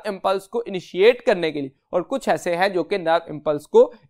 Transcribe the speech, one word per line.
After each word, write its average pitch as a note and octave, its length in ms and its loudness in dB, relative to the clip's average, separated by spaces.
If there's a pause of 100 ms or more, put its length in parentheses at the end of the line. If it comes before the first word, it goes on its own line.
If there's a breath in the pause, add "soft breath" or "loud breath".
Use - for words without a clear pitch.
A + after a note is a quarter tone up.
इंपल्स F#3+ 400 -4
को A#3 200 -6
इनिशिएट F#3+ 540 2
करने F3 300 0
के D3 100 -6
लिए, C3+ 100 -8 (220)
और F3+ 80 0
कुछ B3+ 260 -6
ऐसे F3 280 -2
हैं F#3+ 180 0
जो E3+ 100 -2
कि G3+ 140 -4
नर्व E3 360 -2
इंपल्स D3 320 -4
को - 280 4 (160 loud breath)